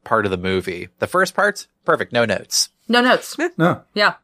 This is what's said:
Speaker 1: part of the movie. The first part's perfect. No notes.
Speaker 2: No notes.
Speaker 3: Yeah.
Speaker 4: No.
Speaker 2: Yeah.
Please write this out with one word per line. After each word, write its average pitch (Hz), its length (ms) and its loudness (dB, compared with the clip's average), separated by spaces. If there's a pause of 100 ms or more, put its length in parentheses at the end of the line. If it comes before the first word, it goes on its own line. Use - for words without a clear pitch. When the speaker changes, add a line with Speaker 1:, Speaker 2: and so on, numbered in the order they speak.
Speaker 1:
part 107 220 2
of 95 60 0
the 92 60 -2
movie. 92 500 -4 (120)
The 92 80 -2
first - 260 0
part's 202 340 -2 (160)
perfect. - 300 -2
No 120 120 4
notes. - 440 -2 (180)
Speaker 2:
No 240 140 2
notes. 247 380 0
Speaker 3:
Yeah. 339 180 0
Speaker 4:
No. 160 240 2 (140)
Speaker 2:
Yeah. 202 180 2 (100)